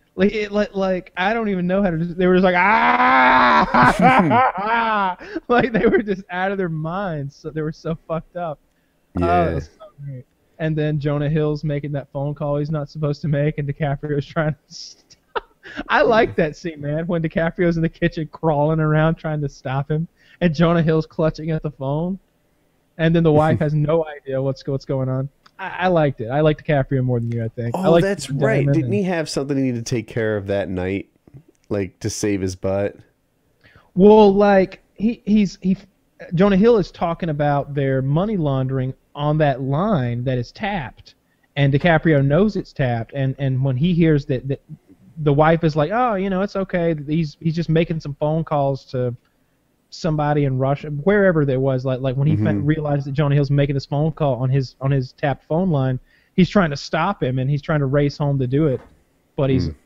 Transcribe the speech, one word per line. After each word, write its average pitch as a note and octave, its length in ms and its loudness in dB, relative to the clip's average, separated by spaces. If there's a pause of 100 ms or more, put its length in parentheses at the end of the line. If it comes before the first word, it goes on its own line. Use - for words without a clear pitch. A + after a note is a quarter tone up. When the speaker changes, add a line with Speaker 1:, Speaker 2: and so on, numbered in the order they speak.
(140)
Speaker 1:
Like, G3+ 180 2
it, G#3 200 -6
like, G#3 220 -2
like, F#3+ 420 -4
I F#3+ 180 -2
don't A3+ 140 -4
even F3+ 180 -2
know F#3 160 0
how F#3+ 80 0
to, D#3+ 60 -2
they E3+ 300 -2
were F#3 80 6
just F#3 100 4
like, F3+ 120 2
"Ah!" A#3+ 2500 2
<laughs> - 80 -20 (120)
Speaker 2:
<laughs> - 100 -14
Speaker 1:
Like, A#3+ 240 2
they G#3+ 140 2
were E4+ 160 2
just G3 280 -6
out F#3 220 -2
of G3 60 -6
their F3+ 100 -2
minds. D#3+ 680 -6
So D#3 140 -14
they D#3 120 -6
were D#3 100 -4
so D#3+ 240 -8 (120)
fucked E3 280 -8
up. E3+ 220 -8 (600)
Oh, F2 40 0
it - 20 0
Speaker 2:
Yeah. E2+ 280 2
Speaker 1:
was D#2 100 -6 (140)
so - 60 -20 (200)
great. C3+ 200 -14 (340)
And D#3+ 180 -2
then D3+ 240 -2
Jonah D3 280 -2
Hill's D3+ 360 -2
making D3 280 -4
that C3+ 200 -8
phone C#3+ 220 -6
call D3 240 -4
he's D3 120 -4
not D3 180 -6
supposed D3 340 -4
to D3+ 60 -4
make, D3 300 0
and C#3+ 100 -4
DiCaprio's C#3+ 580 -4
trying D#3 280 -2
to - 200 -20
stop. - 720 -14 (440)
I A#3+ 140 4
like A3+ 340 2
that D#3 200 -2
scene, D#3 240 -10
man, D3+ 260 -4
when E3+ 160 -2
DiCaprio's E3 540 0
in D#3+ 60 -2
the E3 60 2
kitchen E3 420 -4
crawling D#3 500 0
around D#3 360 2
trying D3+ 240 -6
to C#3+ 80 -4
stop C3+ 420 -6
him, D#3 160 -2 (340)
and F3 140 2
Jonah E3+ 280 2
Hill's D#3+ 240 2
clutching D#3 440 -4
at D#3 120 -4
the D3+ 80 -6
phone, D#3 480 -4 (800)
and E3 180 2
then E3+ 60 4
the D#3+ 100 4
wife D3+ 260 4
Speaker 2:
<laughs> - 20 -2
Speaker 1:
has D3+ 140 0
no D#3 320 0
idea C#3 360 -6
what's, C3+ 240 -4
what's C3+ 180 -4
going C3 240 -4
on. C3 200 -4 (300)
I, F#3 100 -10 (120)
I F3+ 80 0
liked D3+ 320 0
it. A2 80 -8
I C#3 120 -2
liked D3+ 240 0
DiCaprio C3+ 400 0
more B2 160 0
than A#2 120 -4
you, A#2 120 -4
I A2+ 40 -4
think. A#2+ 260 -8
I F#3 120 -2
Speaker 2:
Oh, D#3+ 60 6
Speaker 1:
liked E3+ 120 6
Speaker 2:
that's G3 260 -4
Speaker 1:
Matt C#3 120 -4
Speaker 2:
right. C#3 180 2
Speaker 1:
Damon C#3 140 2
Speaker 2:
Didn't D#3 120 0
Speaker 1:
and F#3+ 80 -2
Speaker 2:
he G#3 100 0
have E3 240 -4
something C#3 280 -4
he C3+ 80 0
needed A#2+ 220 -4
to - 80 -4
take A2+ 120 -4
care A2 300 -2
of G2 120 -6
that G2 200 -2
night, F#2 400 -4 (600)
like, G2+ 320 -4
to G#2+ 100 -6
save G2+ 300 -2
his F#2 160 -4
butt? G2 400 -4 (1000)
Speaker 1:
Well, G#3 380 8
like, G3 480 4 (140)
he, G#3+ 300 -4
he's, G#3 360 2
he, F#3 160 0 (580)
Jonah G3 220 4
Hill A3+ 220 6
is E3 120 -2
talking E3+ 400 -4
about C#3+ 440 -2
their C3+ 280 0
money F3 340 0
laundering C3 580 -2 (200)
on D3+ 240 -2
that C#3 220 2
line C3+ 640 -2
that C3 140 -2
is A#2+ 120 -6
tapped, G3 640 -8 (420)
and C#3+ 160 2
DiCaprio D3+ 520 4
knows F#3 320 2
it's - 160 -8
tapped, A#2+ 420 -4
and, C3+ 240 -2
and C3 240 -2
when C3+ 140 0
he E3+ 160 0
hears D#3+ 340 2
that, C3 220 -4
that C#3 140 -6 (560)
the D3 140 2
wife D#3 300 4
is D3+ 140 0
like, D3+ 160 0
"Oh, A#3+ 220 0
you F#3+ 160 -2
know, F#3 100 -2
it's G3+ 160 -4
okay. F3 380 -2 (120)
He's, D3+ 320 -2
he's D#3+ 160 -2
just E3 140 -4
making D#3+ 320 0
some C#3+ 180 -8
phone D#3 260 -2
calls C#3 420 -2
to B2 280 -4 (760)
somebody D3 560 0
in C3 100 -2
Russia," C#3 320 -2
wherever E3 560 2
there C3 160 0
was, C3 240 0
like, C3 160 -2
like, C3 160 -2
when C#3 100 0
he D#3 100 2
fa- G#2 80 0
Speaker 2:
Mm-hmm. D3 200 0
Speaker 1:
realized D3 420 -2
that C#3+ 60 -8
Jonah C#3+ 220 0
Hill's C#3+ 160 2
making C#3+ 240 2
this C3+ 100 -4
phone D3+ 280 -2
call C3+ 240 -2
on B2+ 120 -2
his, C3 320 -2
on C3+ 100 -2
his C3 220 -2
tapped C3+ 320 -4
phone F#3+ 260 -2
line, C3 300 0 (340)
he's F3+ 140 4
trying F3 220 2
to C#3 80 -6
stop F3+ 440 -4
him, C3 160 -2
and C3 120 -2
he's C#3+ 100 -2
trying D3+ 200 -2
to C#3 60 0
race C#3+ 300 0
home C#3+ 220 -2
to C3 80 -2
do C#3+ 220 2
it, B2 120 -2 (560)
but C3+ 140 0
he's F2 180 0
Speaker 2:
Mm. D#2 60 -10 (120)